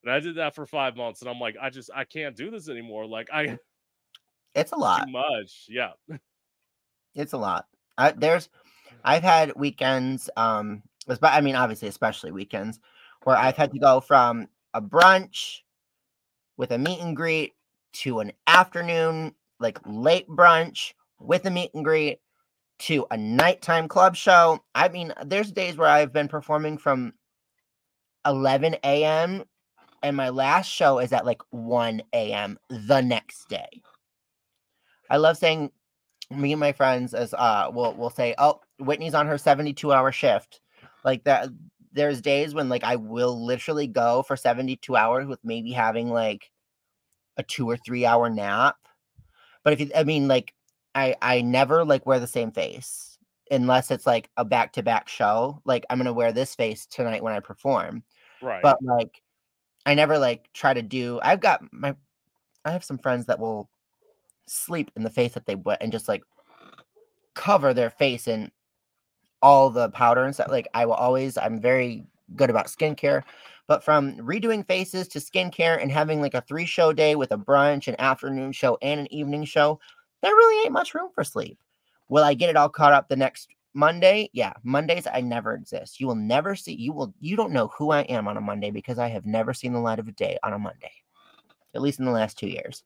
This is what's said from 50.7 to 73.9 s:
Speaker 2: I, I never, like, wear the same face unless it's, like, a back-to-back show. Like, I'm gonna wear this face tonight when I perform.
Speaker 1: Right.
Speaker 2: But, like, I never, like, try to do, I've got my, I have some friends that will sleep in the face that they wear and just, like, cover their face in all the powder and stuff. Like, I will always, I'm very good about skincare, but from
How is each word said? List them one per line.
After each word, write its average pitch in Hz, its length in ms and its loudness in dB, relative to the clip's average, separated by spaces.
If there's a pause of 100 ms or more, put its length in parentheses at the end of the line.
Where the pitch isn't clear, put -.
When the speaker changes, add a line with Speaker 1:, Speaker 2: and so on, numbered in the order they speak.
Speaker 2:
I, 135 260 2
I 123 220 2
never, 135 420 4
like, 143 220 0
wear 131 120 2
the 120 80 -4
same 117 240 -4
face - 680 -10 (320)
unless 127 400 2
it's, 131 160 -2
like, 117 320 0
a 120 80 0
back-to-back 113 640 -2
show. 120 560 -2
Like, 123 240 0
I'm 123 80 -2
gonna 127 160 -2
wear 117 180 2
this 127 220 -4
face 110 320 -4
tonight 113 360 -4
when 110 120 -4
I 101 60 -4
perform. 107 600 -4 (380)
Speaker 1:
Right. 113 220 -8
Speaker 2:
But, 135 200 6
like, 120 380 -2 (640)
I 143 80 2
never, 151 260 4
like, 120 360 -2
try 135 180 0
to 123 100 0
do, 120 400 -6
I've 180 180 2
got 190 200 2 (120)
my, 139 220 -8 (680)
I 151 60 -4
have 175 140 -6
some 139 140 -10
friends 123 280 -2
that - 120 0
will 110 300 -6 (800)
sleep - 500 -8
in 110 80 -6
the 113 40 -4
face 120 260 -2
that - 120 -10
they 101 80 -6
wear 98 260 -4
and 110 120 -6
just, 110 160 -8
like, 104 160 -4 (1080)
cover 139 380 2
their 117 180 0
face 131 380 -2
in 110 220 -6 (880)
all 135 300 8
the 117 200 0
powder 123 340 4
and 139 100 -4
stuff. - 160 -4
Like, 127 240 -2
I 117 100 2
will 117 100 0
always, 127 440 0
I'm 113 220 -4
very 123 440 0 (300)
good 127 160 2
about 110 160 0
skincare, 143 560 -2 (460)
but 151 160 2
from 143 320 0